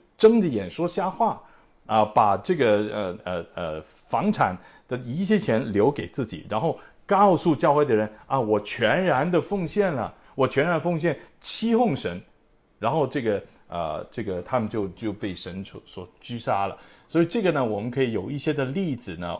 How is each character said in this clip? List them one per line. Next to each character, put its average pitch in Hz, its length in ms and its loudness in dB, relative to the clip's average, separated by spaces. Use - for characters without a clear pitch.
睁 220 220 6
着 180 60 2
眼 101 220 -2
说 165 180 -4
瞎 180 220 -2
话， 190 320 -2
啊， 110 180 4
把 104 320 4
这 175 180 -2
个， 107 720 0
呃， 90 80 -4
呃， 85 120 -4
呃， 80 260 -6
房 - 500 -4
产 95 260 2
的 123 100 -4
一 131 260 -6
些 208 160 4
钱 113 320 0
留 120 200 4
给 - 160 -4
自 - 180 -6
己， 85 240 -12
然 104 100 -2
后 156 200 -2
告 196 320 6
诉 165 180 2
教 151 180 4
会 147 120 4
的 123 100 2
人， 107 160 2
啊， 135 140 0
我 107 180 2
全 120 460 0
然 151 260 2
的 170 100 4
奉 190 260 -4
献 196 260 0
了， 104 200 -4
我 131 120 2
全 135 180 2
然 170 160 0
奉 170 180 0
献， 156 200 0
欺 - 360 -2
哄 226 200 4
神， 92 260 -6
然 113 120 0
后 147 160 2
这 135 140 -4
个， 104 220 0
呃， 80 420 -4
这 117 120 -6
个 90 180 -4
他 123 180 -2
们 107 80 -2
就， 104 220 -4
就 104 240 -6
被 98 200 -8
神 92 300 -10
所， - 220 -16
所 - 240 -16
击 120 180 -12
杀 101 300 -2
了。 - 100 -10
所 165 140 2
以 170 40 4
这 226 160 -2
个 185 100 2
呢， 139 140 0
我 104 160 -2
们 120 100 -6
可 135 120 0
以 117 80 0
有 104 200 -4
一 147 60 -6
些 143 160 -2
的 139 100 -2
例 147 320 -4
子 87 200 -10
呢， 87 240 -8